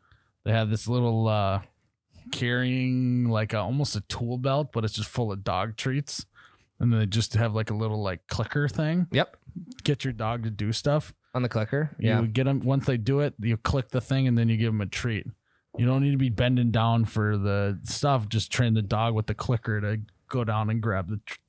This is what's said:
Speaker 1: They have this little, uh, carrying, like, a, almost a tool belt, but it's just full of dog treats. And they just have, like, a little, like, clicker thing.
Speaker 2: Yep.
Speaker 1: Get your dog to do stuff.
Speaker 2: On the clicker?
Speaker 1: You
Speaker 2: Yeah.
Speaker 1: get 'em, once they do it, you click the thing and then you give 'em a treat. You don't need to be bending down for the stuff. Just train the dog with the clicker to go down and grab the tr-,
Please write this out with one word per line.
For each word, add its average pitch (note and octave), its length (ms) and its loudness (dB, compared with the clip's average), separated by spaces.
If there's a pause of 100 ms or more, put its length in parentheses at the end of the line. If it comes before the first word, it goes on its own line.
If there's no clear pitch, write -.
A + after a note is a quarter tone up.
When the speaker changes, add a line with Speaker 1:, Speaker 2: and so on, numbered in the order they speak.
(440)
Speaker 1:
They G#2 80 0
have A2 180 2
this G#2+ 180 -2
little, A#2 400 2
uh, G2 340 2 (720)
carrying, B2+ 1000 0
like, G#2+ 240 0
a, A2 60 0
almost B2 360 -2
a G#2 60 -4
tool A#2+ 360 -4
belt, C3+ 340 0
but A2+ 140 0
it's G#2+ 80 -2
just G#2+ 160 -4
full A2+ 220 -2
of G2 120 -6
dog G2+ 320 -2
treats. - 500 -4 (540)
And A#2+ 140 4
they A2 140 4
just G#2+ 260 0
have, A2 220 2
like, A2 160 -2
a - 40 -2
little, G#2+ 260 -2
like, F#2 260 -4
clicker C#3+ 400 -2
thing. E3 440 0
Speaker 2:
Yep. - 240 0 (480)
Speaker 1:
Get C#3+ 200 0
your C3 100 -2
dog A2+ 300 -4
to A2 80 -4
do G#2 200 -2
stuff. D3 420 -2 (200)
Speaker 2:
On B2+ 80 -2
the B2 80 0
clicker? C3+ 500 -2
Speaker 1:
You A2+ 100 2
Speaker 2:
Yeah. A2 140 4
Speaker 1:
get A#2 240 0
'em, C#3 140 2
once C3+ 240 0
they C3 120 2
do C3+ 240 0
it, D3 180 0
you A2 180 0
click B2+ 320 -2
the B2+ 120 -2
thing C3+ 260 0
and A#2+ 100 4
then A#2 120 4
you A2+ 80 2
give A2+ 160 0
'em G#2+ 80 0
a G2 40 -2
treat. G#2+ 400 -4 (520)
You A#2+ 80 2
don't C3 180 2
need C#3+ 80 2
to C#3 60 2
be C3 120 2
bending B2 420 2
down A2+ 340 4
for G#2+ 320 0
the G2+ 460 0
stuff. C3 460 0
Just A2 220 -2
train A#2+ 240 2
the A2 60 4
dog A2 340 0
with G#2+ 120 0
the G#2+ 60 -2
clicker A2 480 -2
to G#2+ 200 -2 (260)
go B2+ 160 -2
down G#2+ 260 0
and A2 120 0
grab F#2+ 280 -2
the G#2+ 160 -4
tr-, - 120 -12 (120)